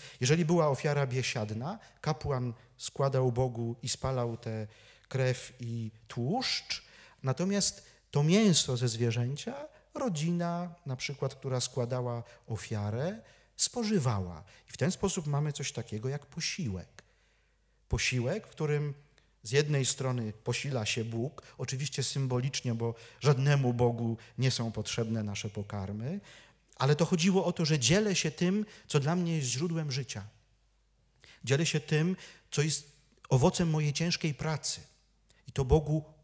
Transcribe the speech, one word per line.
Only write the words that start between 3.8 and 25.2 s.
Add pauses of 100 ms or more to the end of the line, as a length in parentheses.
i
spalał
tę (400)
krew
i (160)
tłuszcz, (400)
natomiast (280)
to
mięso
ze
zwierzęcia (380)
rodzina, (100)
na
przykład,
która
składała (240)
ofiarę, (380)
spożywała. (260)
I
w
ten
sposób
mamy
coś
takiego
jak
posiłek. (840)
Posiłek,
w
którym (520)
Z
jednej
strony (100)
posila
się
Bóg, (160)
oczywiście
symbolicznie,
bo (240)
żadnemu
Bogu (200)
nie
są
potrzebne